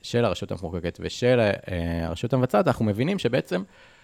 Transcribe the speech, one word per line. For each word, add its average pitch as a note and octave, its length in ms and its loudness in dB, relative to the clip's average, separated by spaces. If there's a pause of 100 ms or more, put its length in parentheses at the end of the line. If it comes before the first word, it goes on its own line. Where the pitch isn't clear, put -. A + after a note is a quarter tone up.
של A#2+ 220 0
הרשות F#2+ 260 -2
המחוקקת F2 500 -6
ושל, A#2+ 400 2
אה, E2+ 640 0
הרשות F2 260 -4
המבצעת, C#3 340 2
אנחנו A#2 180 2
מבינים B2+ 340 0
שבעצם D#3 440 -2 (420)